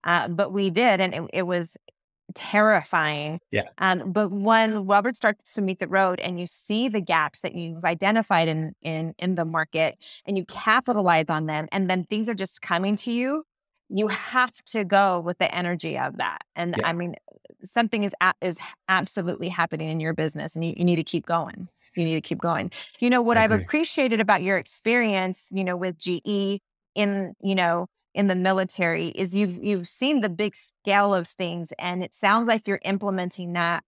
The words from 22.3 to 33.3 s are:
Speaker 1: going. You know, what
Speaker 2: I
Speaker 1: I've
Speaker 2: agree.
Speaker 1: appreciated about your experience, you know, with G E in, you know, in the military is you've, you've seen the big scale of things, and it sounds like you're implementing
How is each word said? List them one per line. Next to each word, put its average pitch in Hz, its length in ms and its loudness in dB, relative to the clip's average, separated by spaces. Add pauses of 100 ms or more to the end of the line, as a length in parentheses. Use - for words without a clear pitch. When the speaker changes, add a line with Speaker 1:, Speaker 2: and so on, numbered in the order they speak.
Speaker 1:
going. 170 320 -2 (280)
You 240 120 2
know, 247 100 6
what 233 160 4
Speaker 2:
I 220 80 6
Speaker 1:
I've 214 80 4
Speaker 2:
agree. 196 120 2
Speaker 1:
appreciated 262 560 0
about 196 220 4
your 190 140 0
experience, 196 960 0
you 190 120 -2
know, 180 120 -2
with 175 220 -4
G 180 260 -4
E 196 360 -2 (340)
in, 196 480 0
you 196 140 0
know, 175 320 2 (260)
in 202 120 2
the 185 100 4
military 180 720 0
is 185 260 -4
you've, 196 300 2
you've 185 240 -2
seen 277 320 0
the 208 80 0
big 196 260 -4
scale 202 600 2
of 175 120 0
things, 170 520 -6
and 180 260 -4
it - 100 -12
sounds 220 320 4
like 226 220 2
you're 202 160 0
implementing 185 720 -4